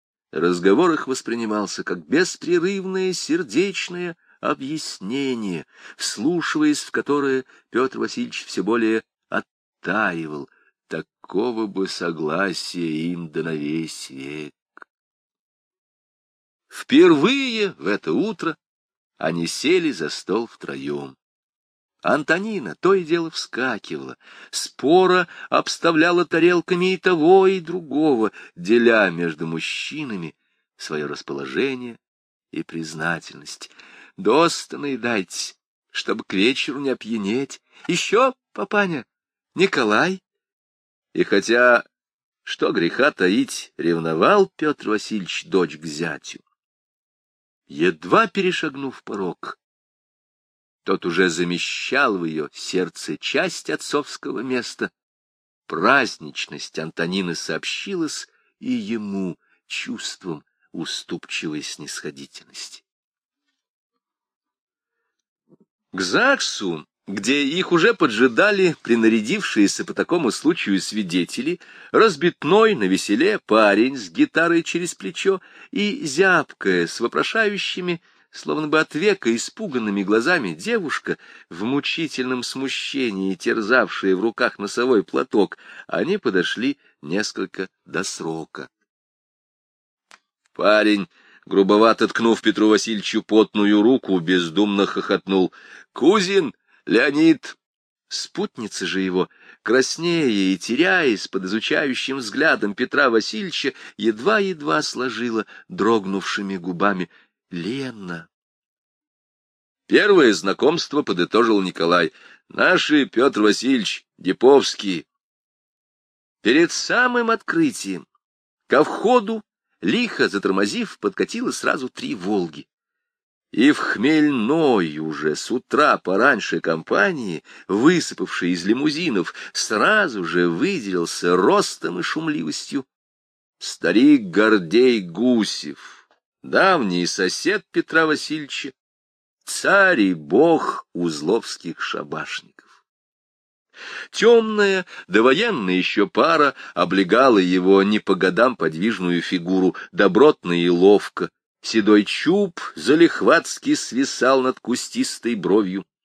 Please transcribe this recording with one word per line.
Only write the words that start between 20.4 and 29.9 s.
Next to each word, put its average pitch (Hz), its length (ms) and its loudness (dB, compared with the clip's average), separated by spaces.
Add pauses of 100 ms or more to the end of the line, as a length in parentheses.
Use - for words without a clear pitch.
втроём. 69 720 -10 (840)
Антонина 160 720 -2
то 185 180 2
и 190 100 2
дело 165 280 -2
вскакивала, 95 880 -8 (320)
спора 180 760 2 (220)
обставляла 165 800 2
тарелками 180 640 2
и 185 60 -2
того, 185 480 6
и 190 140 2
другого, 151 720 0 (240)
деля 110 540 4
между 82 380 -4
мужчинами 87 920 -8 (400)